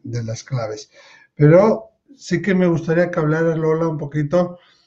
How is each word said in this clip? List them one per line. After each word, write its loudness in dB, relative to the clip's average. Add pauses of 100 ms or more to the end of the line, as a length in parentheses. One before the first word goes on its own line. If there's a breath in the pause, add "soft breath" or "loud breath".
de -8
las -10
claves. -8 (440 soft breath)
Pero 4 (260)
sí -4
que 0
me 2
gustaría 0
que -4
hablaras, 0
Lola, 0
un -4
poquito -2 (280 soft breath)